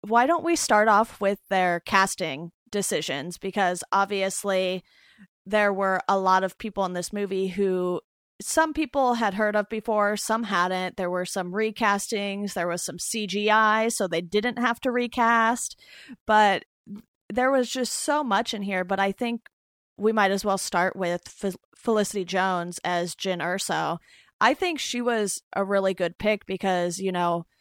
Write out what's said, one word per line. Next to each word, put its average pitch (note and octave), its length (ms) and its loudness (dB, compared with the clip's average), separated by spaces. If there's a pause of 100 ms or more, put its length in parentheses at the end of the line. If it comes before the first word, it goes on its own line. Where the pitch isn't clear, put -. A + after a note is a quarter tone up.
why A#3 200 4
don't E4 180 2
we E4+ 120 2
start G#3+ 320 4
off G#3+ 320 2
with G3+ 180 0 (120)
their F3+ 300 2
casting E3+ 720 0 (180)
decisions? D#3+ 680 -4
Because F#3 460 -2 (100)
obviously F#3+ 920 0 (600)
there G#3 280 2
were F#3+ 360 0
a G3 100 4
lot F#3 260 4
of F3+ 120 -4
people G3+ 300 -6
in F3+ 80 -4
this F3 180 -6
movie G3 360 -2
who F3+ 520 -2 (400)
some D#4+ 320 0
people C4+ 420 0
had A3 200 0
heard G#3 220 0
of G#3 120 0
before, G#3 480 0
some A3+ 280 -2
hadn't. F#3 520 0
There F3+ 140 -2
were F3+ 160 -2
some F3+ 260 -6
recastings, G3+ 1040 -2
there F3 140 -2
was F3 160 -4
some F3 160 -10
C G#3+ 260 -6
G G#3 240 0
I, A3 380 4
so G#3+ 180 -2
they E3+ 160 -2
didn't G#3+ 380 -2
have A#3 220 0
to B3+ 100 0
recast. A#3 840 2 (500)
But G#3+ 380 4 (640)
there B3+ 220 2
was B3+ 180 2
just B3+ 240 -4
so D4+ 320 -2
much A3+ 300 0
in G3+ 80 -6
here. F#3 220 -2
But F#3+ 160 -2
I G3 100 2
think A#3+ 320 -4 (560)
we G#3+ 140 2
might G#3 180 4
as G3 140 0
well G3 140 0
start F3+ 380 0
with F3 320 -2
Fe-, G3 240 -6 (240)
Felicity G#3 480 0
Jones F3+ 600 -2
as F3 320 -2
Jyn F3+ 260 -4
Erso. E3+ 560 -2 (420)
I A3+ 120 6
think E4+ 280 -2
she - 200 -6
was A3+ 400 -2 (140)
a G3 100 0
really F#3+ 300 0
good F3 240 -4
pick G#3+ 260 0
because, F3+ 540 -2
you F#3+ 140 -2
know, F3 340 0 (140)